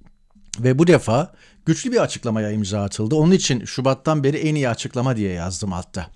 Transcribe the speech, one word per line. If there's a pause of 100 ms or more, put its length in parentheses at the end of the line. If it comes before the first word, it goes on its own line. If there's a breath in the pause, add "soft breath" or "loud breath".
(580)
ve
bu
defa (340 soft breath)
güçlü
bir
açıklamaya
imza
atıldı.
Onun
için
Şubat'tan
beri
en
iyi
açıklama
diye
yazdım
altta.